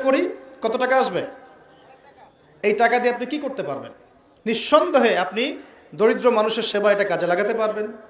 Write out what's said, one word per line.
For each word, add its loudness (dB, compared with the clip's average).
করি, 2
কত -2
টাকা 2
আসবে? 0
এই 2
টাকা 2
দিয়ে 0
আপনি -6
কি -6
করতে -6
পারবেন? -8
নিঃসন্দেহে 2
আপনি -4
দরিদ্র 2
মানুষের 0
সেবা 0
এটা 0
কাজে -2
লাগাতে 0
পারবেন। -4